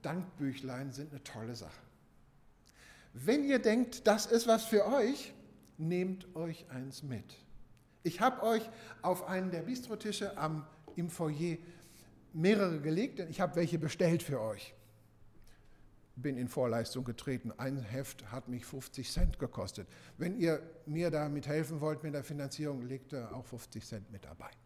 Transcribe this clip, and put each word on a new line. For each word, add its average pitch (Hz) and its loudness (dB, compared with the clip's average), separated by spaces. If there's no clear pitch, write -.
Dankbüchlein 135 -4
sind 143 -10
eine 139 -14
tolle 113 -8
Sache. 80 -14
Wenn 214 4
ihr 277 6
denkt, 233 4
das 214 6
ist 233 6
was 226 6
für 208 6
euch, 262 2
nehmt 180 -2
euch 165 -6
eins 131 -8
mit. 123 -8
Ich 170 0
hab 254 4
euch 226 2
auf 180 2
einen 185 0
der 165 -2
Bistrotische 214 -4
am, 156 -2
im 170 -2
Foyer 160 -2
mehrere 180 6
gelegt, 160 0
denn 165 -6
ich 170 -2
hab 160 2
welche 170 4
bestellt 165 4
für 139 0
euch. 107 -4
Bin 135 0
in 123 -2
Vorleistung 123 0
getreten. 120 -4
Ein 135 -2
Heft 123 -8
hat 127 -8
mich 120 -6
fünfzig - -8
Cent - 6
gekostet. - -6
Wenn 180 -4
ihr 165 4
mir 160 0
damit 147 -2
helfen 151 -2
wollt 151 -2
mit 151 -4
der 143 -4
Finanzierung, 143 -4
legt 131 -8
ihr 117 -6
auch 123 -8
fünfzig - -10
Cent 104 -10
mit 101 -14
dabei. - -14